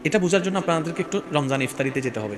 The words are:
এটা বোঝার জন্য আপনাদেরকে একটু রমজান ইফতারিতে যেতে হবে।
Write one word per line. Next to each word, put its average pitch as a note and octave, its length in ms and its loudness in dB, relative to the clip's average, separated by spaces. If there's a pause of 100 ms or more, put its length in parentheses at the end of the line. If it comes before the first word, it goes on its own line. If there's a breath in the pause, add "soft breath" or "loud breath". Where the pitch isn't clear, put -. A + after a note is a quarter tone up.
এটা D#3 160 2
বোঝার F3+ 240 4
জন্য F#3+ 140 0
আপনাদেরকে E3 440 0
একটু - 200 -2 (100)
রমজান C#3 300 2
ইফতারিতে C3 400 -2
যেতে A#2 180 -2
হবে। G#2 180 -4